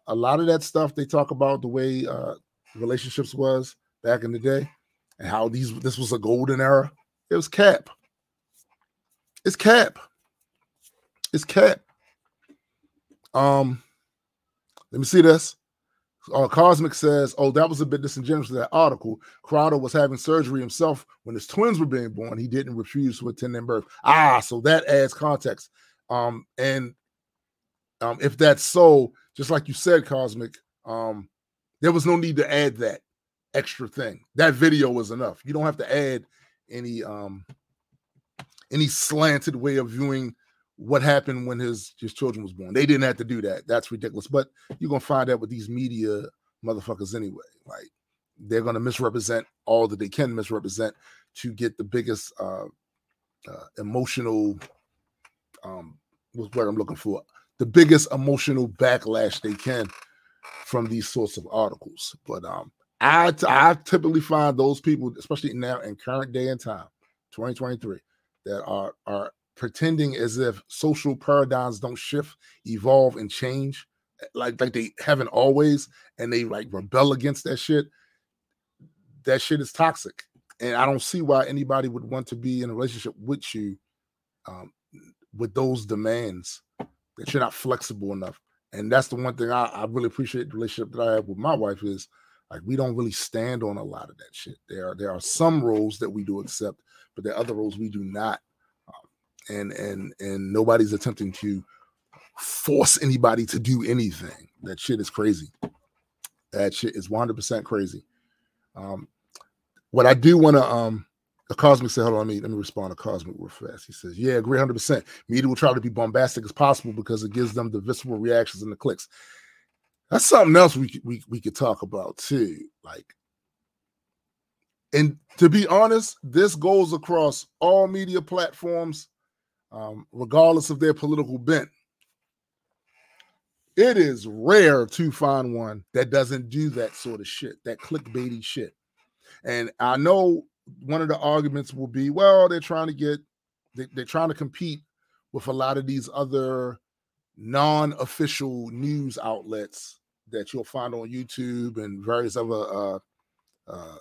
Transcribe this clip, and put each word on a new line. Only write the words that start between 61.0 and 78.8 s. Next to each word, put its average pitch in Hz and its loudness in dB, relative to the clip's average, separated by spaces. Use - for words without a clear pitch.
sorts 110 -4
of 85 -14
articles. - -4
But, - -12
um, - -12
I 165 6
t-, 139 -2
I 143 8
typically 160 2
find 151 0
those 139 2
people, 135 -2
especially - -8
now 123 -6
in 104 -12
current 127 -8
day 127 -4
and 127 -6
time, 101 -12
twenty 120 -8
twenty-three, 117 -8
that 101 -8
are, 98 -6
are 104 -6
pretending 151 -2
as 117 -4
if 120 -4
social 147 -4
paradigms 127 0
don't 123 -10
shift, 143 -8
evolve, 123 4
and 107 -10
change, 135 -8
like, 120 -6
like 127 -2
they 113 -6
haven't 135 0
always, 143 4
and 120 -6
they, 120 0
like, 107 -8
rebel 123 2
against 139 -4
that 127 -4
shit. 147 0